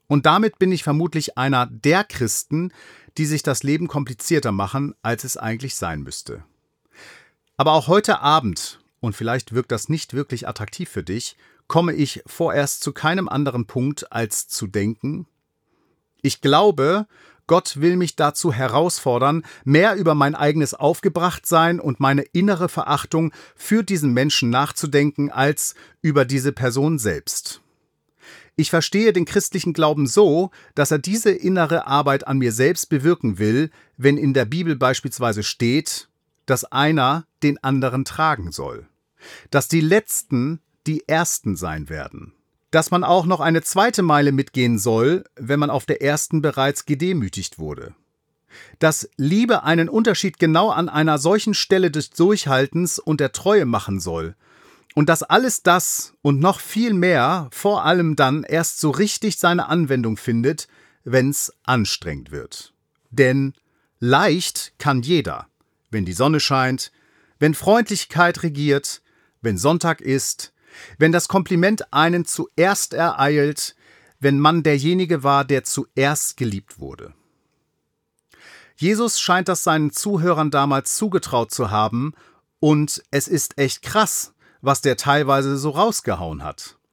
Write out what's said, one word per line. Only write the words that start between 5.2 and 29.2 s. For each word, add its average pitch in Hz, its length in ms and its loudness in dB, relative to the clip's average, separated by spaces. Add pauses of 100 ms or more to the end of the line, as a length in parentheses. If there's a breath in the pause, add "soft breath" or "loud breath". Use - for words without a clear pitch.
es 127 140 -10
eigentlich 113 380 -8
sein 82 260 -8
müsste. 67 420 -14 (1120 loud breath)
Aber 151 160 4
auch 151 120 2
heute 190 360 2
Abend, 139 580 0 (220)
und 110 140 -4
vielleicht 117 380 -4
wirkt - 180 -2
das 113 160 -4
nicht 156 280 -6
wirklich 127 320 -6
attraktiv 110 420 -10
für 92 140 -8
dich, 101 340 -8 (300 soft breath)
komme 170 260 2
ich - 320 -4
vorerst 143 560 -2
zu 147 100 -6
keinem 170 380 -2
anderen 127 380 -2
Punkt, 135 440 -6
als 113 360 -6
zu - 180 -8
denken: 110 640 -6 (960)
„Ich - 180 -2
glaube, 165 640 2 (400 soft breath)
Gott 165 360 0
will 175 160 2
mich 175 180 -2
dazu 147 380 0
herausfordern, 131 920 0 (220 loud breath)
mehr 180 320 4
über 165 180 2
mein 143 180 2
eigenes 147 400 0
Aufgebrachtsein 170 1080 0
und 135 180 -4
meine 139 220 2
innere 180 480 0
Verachtung 160 640 -2 (200 loud breath)
für 226 300 0
diesen 151 300 0
Menschen 131 360 2
nachzudenken, 143 800 0
als - 460 -2 (260 loud breath)
über 147 220 2
diese 135 300 0
Person 135 440 0
selbst.“ - 640 -6 (960 loud breath)
Ich 156 140 0
verstehe 202 420 4
den 175 140 0